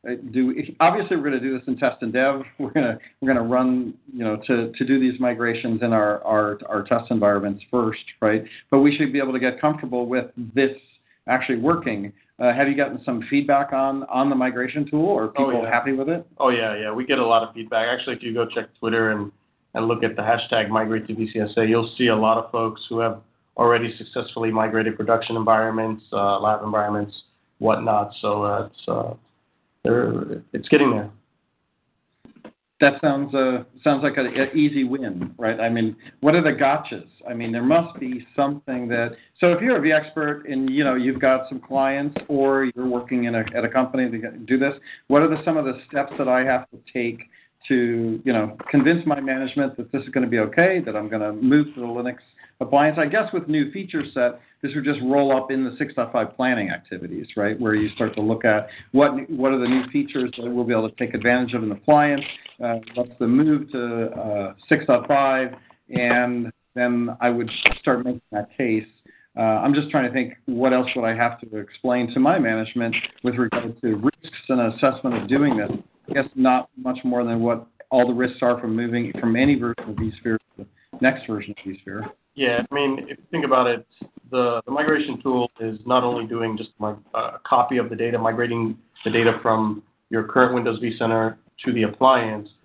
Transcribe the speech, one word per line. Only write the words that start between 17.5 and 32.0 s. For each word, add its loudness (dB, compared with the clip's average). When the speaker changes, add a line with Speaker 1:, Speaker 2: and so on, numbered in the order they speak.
Speaker 2:
feedback. -2
Actually, -4
if -16
you -6
go 0
check -6
Twitter 2
and, -4
and -2
look 0
at -2
the -4
hashtag 0
migrate -2
to -8
V -4
C -4
S -2
A, 4
you'll 2
see 2
a 4
lot 4
of -8
folks -4
who -4
have -2
already 4
successfully -4
migrated 0
production 0
environments, 0
uh, 2
lab 0
environments, -2
whatnot. 0
So, -2
uh, -2
it's, -14
uh, -4
they're, 0
it's -8
getting 6
there. -4